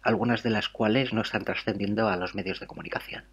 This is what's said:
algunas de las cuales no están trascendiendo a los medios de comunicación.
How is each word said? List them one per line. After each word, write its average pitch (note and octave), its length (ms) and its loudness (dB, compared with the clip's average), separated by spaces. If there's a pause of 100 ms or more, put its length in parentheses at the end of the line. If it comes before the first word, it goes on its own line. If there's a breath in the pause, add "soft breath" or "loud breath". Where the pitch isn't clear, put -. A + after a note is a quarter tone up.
algunas A#2 420 2
de A#2 60 2
las G#2 180 2
cuales A#2 440 2
no A2 100 2
están G#2 220 -2
trascendiendo G2+ 640 0
a F#2 80 4
los - 200 -4
medios F#2 240 -4
de - 80 -12
comunicación. - 640 -8